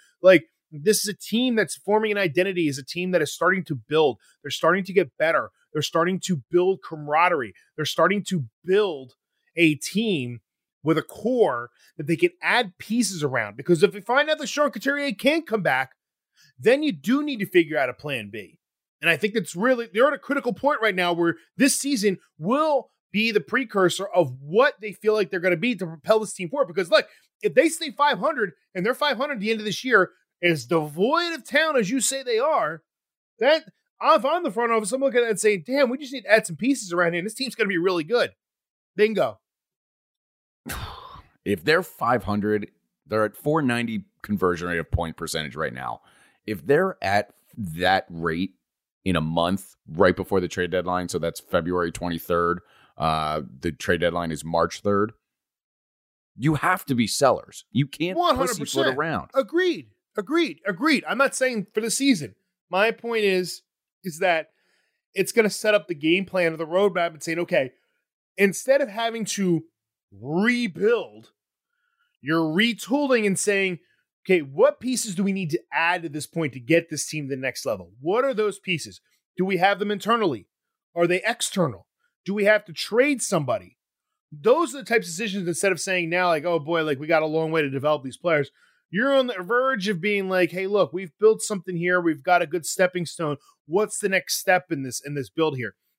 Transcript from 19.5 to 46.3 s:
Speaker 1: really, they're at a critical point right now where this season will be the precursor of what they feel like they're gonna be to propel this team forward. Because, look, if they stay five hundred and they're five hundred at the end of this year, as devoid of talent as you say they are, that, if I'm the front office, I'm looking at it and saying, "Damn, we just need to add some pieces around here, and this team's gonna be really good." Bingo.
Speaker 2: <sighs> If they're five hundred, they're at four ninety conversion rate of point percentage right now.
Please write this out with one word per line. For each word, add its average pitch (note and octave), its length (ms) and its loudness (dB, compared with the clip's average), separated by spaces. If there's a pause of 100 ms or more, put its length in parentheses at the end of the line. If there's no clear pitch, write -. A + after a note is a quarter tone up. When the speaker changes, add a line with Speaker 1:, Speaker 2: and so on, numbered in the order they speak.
Speaker 1:
really, A#3 380 0
they're A#3 140 4
at D4+ 60 2
a - 60 -8
critical C4 340 -4
point C4+ 280 0
right G#3+ 140 2
now F3 180 2
where E3 220 2 (200)
this - 240 2
season G#3+ 380 0 (200)
will C4 520 0 (220)
be A3 200 0
the G#3 80 4
precursor G3+ 680 0
of D#3 340 2
what G3+ 400 2
they G#3+ 100 -8
feel G#3+ 220 0
like G#3+ 160 0
they're F#3 100 -4
gonna F3+ 160 2
be A3+ 200 -2
to F3+ 100 -6
propel E3+ 340 0
this G#3+ 140 -6
team F3 160 -8
forward. C#4 180 0
Because, F3+ 240 -4
look, D4 160 4 (340)
if G3 120 0
they D4 160 6
stay D#4 220 -8
five C#4 280 0
hundred A#3+ 320 -2 (240)
and F#3 100 -2
they're A#3+ 80 0
five C#4 240 0
hundred C#4+ 180 -4
at G#3+ 40 -8
the G#3 120 -2
end A3 80 -2
of G#3+ 60 -8
this G#3 180 -6
year, A3 280 4 (300)
as E3 240 2
devoid F#3+ 680 0
of C#4+ 100 -12
talent D#4 340 2
as G3 120 2
you C4 100 0
say C4+ 220 -2
they A#3+ 180 -2
are, G3+ 440 0 (560)
that, D#4 240 4 (360)
if C4 260 4
I'm E4+ 180 0
the C4+ 80 -2
front A#3 200 0
office, G#3+ 200 0
I'm C4+ 100 -2
looking A#3+ 200 2
at A#3+ 40 2
it A3+ 60 -4
and G#3 80 -2
saying, G#3 260 2
"Damn, C4+ 240 2
we C4 80 -4
just C#4 160 -12
need C4 80 -10
to F#3+ 100 -2
add G#3+ 140 4
some E3 100 -10
pieces A3 380 -2
around F3 200 2
here, F3 60 -2
and F3 60 -6
this A3 80 -8
team's C4 220 -8
gonna G#3+ 120 0
be F#3 120 0
really F3 240 0
good." F3 300 0 (600)
Bingo. F#3+ 440 0 (1300)
Speaker 2:
<sighs> - 40 -8 (720)
If - 200 -2
they're D#3+ 180 2
five A#2+ 440 -2
hundred, G#2 440 -2 (380)
they're G#2+ 180 0
at G#2+ 120 -8
four D#3 240 0
ninety A#2 420 -2 (180)
conversion F2+ 460 0
rate E2+ 120 -2
of D#2+ 120 -8
point E2+ 260 -4
percentage D#2 380 -6
right D2 180 -4
now. B1 280 -10 (440)